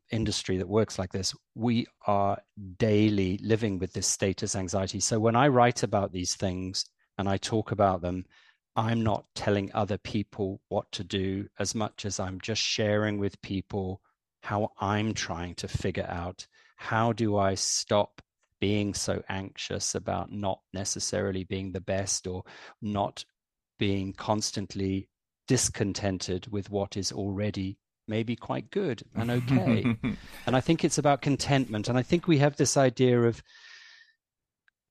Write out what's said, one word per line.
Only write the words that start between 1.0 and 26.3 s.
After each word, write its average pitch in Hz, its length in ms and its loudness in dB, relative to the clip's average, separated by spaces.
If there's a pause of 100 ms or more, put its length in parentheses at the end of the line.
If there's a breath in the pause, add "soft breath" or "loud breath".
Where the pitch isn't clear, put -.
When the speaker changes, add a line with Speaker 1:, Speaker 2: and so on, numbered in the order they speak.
Speaker 1:
this. 95 240 -4 (200)
We 117 320 0 (200)
are 101 300 2 (400)
daily 104 640 4
living 107 360 0
with 90 120 -4
this 95 160 -4
status - 480 -2
anxiety. 95 460 -2
So - 180 0
when 113 160 4
I 135 140 6
write 120 340 6
about 101 300 0
these 90 220 -2
things 92 500 -4 (320)
and 98 100 -2
I 98 80 2
talk - 380 -2
about 95 280 4
them, 90 240 -2 (520 soft breath)
I'm 113 260 2
not 107 220 0 (100)
telling 101 380 0
other 101 240 -2
people 101 720 -6
what - 240 -4
to 104 100 -6
do 98 460 -2 (100)
as 101 160 -4
much 107 300 -4
as 104 160 -6
I'm 95 180 -8
just 107 220 -4
sharing 104 580 2
with 101 220 -4
people 95 580 -4 (440)
how 104 360 -2
I'm 104 340 0
trying 87 420 -6
to - 120 -10
figure 92 420 -4
out 90 380 -8 (300 soft breath)
how 113 340 2
do 107 260 2
I 98 180 4
stop - 640 0 (400)
being 101 320 2
so - 360 -4
anxious - 640 -6
about 92 360 -4
not 101 280 -4 (140)
necessarily 98 720 -2
being 95 280 -6
the 92 100 -6
best 95 460 -2
or 92 160 -6 (380 loud breath)
not 101 420 -2 (540)
being 98 360 -2
constantly 98 960 -4 (380)
discontented 98 1040 0